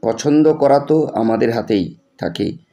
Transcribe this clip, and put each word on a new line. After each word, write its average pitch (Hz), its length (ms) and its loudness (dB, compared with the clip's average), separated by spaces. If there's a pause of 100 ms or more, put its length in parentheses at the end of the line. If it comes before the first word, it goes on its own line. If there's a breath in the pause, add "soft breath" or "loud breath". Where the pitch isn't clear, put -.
পছন্দ 147 500 2
করা 143 260 2
তো 151 280 0
আমাদের 113 460 0
হাতেই 104 420 -2 (240)
থাকে - 340 -6 (200)